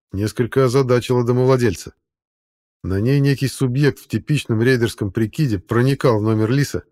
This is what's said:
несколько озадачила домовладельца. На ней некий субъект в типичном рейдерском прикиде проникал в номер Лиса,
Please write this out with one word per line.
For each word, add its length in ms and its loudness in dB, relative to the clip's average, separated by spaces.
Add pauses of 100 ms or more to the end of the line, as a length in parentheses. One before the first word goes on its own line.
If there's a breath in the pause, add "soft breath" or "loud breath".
(120)
несколько 520 -2
озадачила 600 2
домовладельца. 720 0 (880)
На 180 -4
ней 200 2
некий 260 0
субъект 540 0
в 80 -20
типичном 520 -2
рейдерском 520 0
прикиде 480 -2
проникал 580 0
в 40 -4
номер 280 0
Лиса, 420 -2